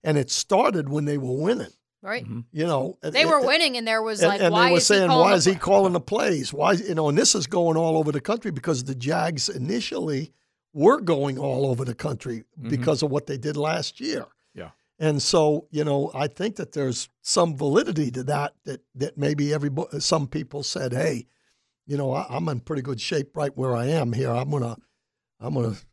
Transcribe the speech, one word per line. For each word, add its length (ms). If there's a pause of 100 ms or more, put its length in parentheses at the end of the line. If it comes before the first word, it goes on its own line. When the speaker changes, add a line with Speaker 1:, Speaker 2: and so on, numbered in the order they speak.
Speaker 1:
And 140
it 140
started 580
when 160
they 120
were 160
winning. 380 (320)
Speaker 2:
Right. 200
Speaker 3:
Mm-hmm. 160 (120)
Speaker 1:
You 140
know, 360
Speaker 2:
They 200
Speaker 1:
and, 80
Speaker 2:
were 80
Speaker 1:
and, 100
Speaker 2:
winning, 300
and 100
there 140
was 200
Speaker 1:
and, 80
Speaker 2:
like, 120
Speaker 1:
and 100
Speaker 2:
"Why 140
Speaker 1:
they 60
were 60
Speaker 2:
is 100
he 80
Speaker 1:
saying, 140
Speaker 2:
calling 140
Speaker 1:
"Why 80
Speaker 2:
the 60
Speaker 1:
is 80
he 60
Speaker 2:
play?" 80
Speaker 1:
calling 340
the 60
plays? 540
Why 180
is," 180
you 60
know, 140
and 80
this 180
is 100
going 320
all 180
over 160
the 100
country 280
because 360
the 100
Jags 540
initially 840 (400)
were 260
going 380
all 300
over 180
the 80
country 500 (160)
Speaker 3:
Mm-hmm. 100
Speaker 1:
because 340
of 80
what 160
they 100
did 180
last 440
year. 260 (300)
Speaker 3:
Yeah. 160 (260)
Speaker 1:
And 240
so, 480
you 140
know, 320
I 120
think 280
that 160
there's 360 (140)
some 340
validity 560
to 120
that, 300 (120)
that, 160 (140)
that 240
maybe 300
everybo-, 520
some 260
people 360
said, 300
"Hey, 340 (580)
you 120
know, 160
I, 180
I'm 180
in 120
pretty 200
good 180
shape 380
right 180
where 200
I 100
am 280
here. 180
I'm 180
gonna, 260 (640)
I'm 140
gonna 220 (180)